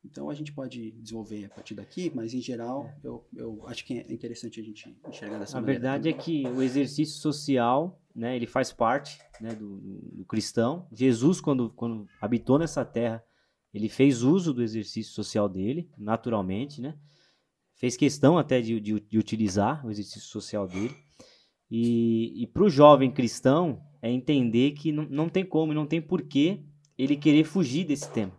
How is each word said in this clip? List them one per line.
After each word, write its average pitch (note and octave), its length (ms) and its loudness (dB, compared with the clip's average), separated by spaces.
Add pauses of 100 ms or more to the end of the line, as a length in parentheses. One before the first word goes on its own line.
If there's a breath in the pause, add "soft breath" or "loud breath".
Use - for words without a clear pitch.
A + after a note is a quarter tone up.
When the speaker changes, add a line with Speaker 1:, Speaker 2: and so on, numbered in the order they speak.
Speaker 1:
Então C#3+ 280 -12
a D3 40 -8
gente D3+ 180 -12
pode B2 400 -12
desenvolver A2 520 -12
a G2+ 60 -16
partir - 240 -16
daqui, D#3+ 400 -8
mas A2+ 180 -6
em B2+ 80 -4
geral B2 460 -8
Speaker 2:
É. - 160 -18
Speaker 1:
eu, B2 340 -14
eu A2+ 300 -12
acho B2 180 -12
que B2 140 -8
é - 140 -12
interessante A#2 460 -12
a A2 40 -12
gente - 340 -18 (100)
enxergar G#2+ 320 -12
dessa G#2 200 -8
Speaker 2:
A - 20 -4
Speaker 1:
maneira B2 200 0
Speaker 2:
verdade C#3 340 0
Speaker 1:
também. - 40 -8
Speaker 2:
é - 40 -12 (300)
que B2+ 40 -4
o C3 60 2
exercício C#3 580 0
social, C#3 800 2 (140)
né, A#2+ 200 -6
ele A#2 120 -4
faz - 260 -2
parte, B2 480 0 (200)
né, A2+ 140 -10
do, G2+ 240 -12
do, - 400 -14
do F#2 60 -14
cristão. A#2+ 680 0
Jesus, B2+ 500 4
quando, B2+ 300 0
quando A2+ 360 -6 (140)
habitou B2 380 2
nessa D#3 260 -2
terra, A2+ 380 -4 (520)
ele G#2 160 -4
fez C3 320 4
uso E3 320 4
do A#2+ 80 0
exercício A2 500 -6
social G#2 360 0
dele, G#2 500 -4
naturalmente, A2 840 -4
né? D3 160 -10 (760 soft breath)
Fez B2 220 -2
questão D3 420 6
até C3+ 240 2
de, A2+ 180 -2
de, G#2 200 -2
de - 180 -2
utilizar A2 680 0
o A2 40 -8
exercício G#2 400 -10
social G#2 360 -6
dele. G2+ 280 -6 (760 soft breath)
E, A2+ 720 0
e A2+ 40 -4
pro G3+ 220 4
jovem C#3+ 420 10
cristão, C3+ 720 2 (200)
é A#2 80 -4
entender B2+ 600 2
que D3 200 -4
não, D3+ 160 -2
não D3+ 200 -2
tem F#3 160 0
como, D#3 300 0
não D3+ 120 -2
tem D#3 140 0
porquê E3 640 0 (360)
ele C#3 180 2
querer D3+ 280 6
fugir D#3 400 0
desse C#3 260 -4
tema. G2 280 -2